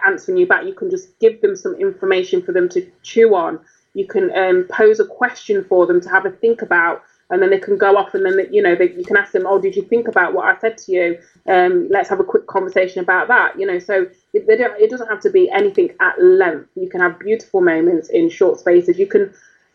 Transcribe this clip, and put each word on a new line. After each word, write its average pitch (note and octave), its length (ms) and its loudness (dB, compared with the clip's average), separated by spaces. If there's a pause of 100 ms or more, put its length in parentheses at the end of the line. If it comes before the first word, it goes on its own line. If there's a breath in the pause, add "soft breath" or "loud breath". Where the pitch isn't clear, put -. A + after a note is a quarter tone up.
answering F#3 320 -2
you F3+ 100 4
back. G#3 180 0
You - 80 -10
can G3 160 -8
just - 300 -10
give A3 220 2
them G3 140 0
some F#3 200 -8
information F#3 680 -2
for - 100 -8
them F4 180 0
to - 200 -6 (140)
chew A3+ 320 2
on. E3 240 -4 (340 soft breath)
You G3 140 -6
can, F#3+ 300 -2
um, F#3 320 2
pose G#3+ 300 4
a G3+ 60 2
question G#3 600 -4
for F3+ 180 4
them F3 160 2
to F3 80 -10
have F#3+ 160 0
a F#3+ 60 -4
think A3+ 300 -2
about, F3 420 -2 (280 soft breath)
and F#3 120 2
then F#3 80 2
they F#3+ 80 2
can G3+ 180 -2
go G3 180 4
off G3 200 -2
and F#3+ 100 -2
then, F#3+ 260 0
you G3+ 100 2
know, F3 140 2
they, F3 180 0
you F3 100 -10
can - 140 -4
ask G3+ 160 -4
them, F#3+ 120 -2
"Oh, F#3+ 160 0
did F#3+ 140 -4
you G3 80 -4
think A#3 240 -2
about F3+ 260 0
what F3+ 120 -2
I - 140 0
said A3 200 -4
to - 120 -10
you? F3 280 -2 (260 soft breath)
Um, F3+ 460 2
let's - 180 -2
have F#4 100 -4
a G4 40 2
quick - 240 0
conversation F#3 560 -2
about F3+ 240 0
that." F#3 320 0
You G3 80 -4
know, F3+ 100 -4
so F#3 300 -2 (260 soft breath)
it, G#3 140 -2
they A3 100 4
don't, A#3 240 -2
it A3 80 4
doesn't A#3+ 200 -10
have G#3 120 -6
to G3+ 80 0
be F#3 220 4
anything G3 480 0
at F#3 200 -2
length. F3+ 560 2
You F#3 140 -8
can F#3 120 -4
have F3 180 -2
beautiful G3+ 420 -2
moments E3 480 0
in E3 220 0
short - 280 0
spaces. F3 380 2
You G3 80 0
can, G3 260 0 (420 soft breath)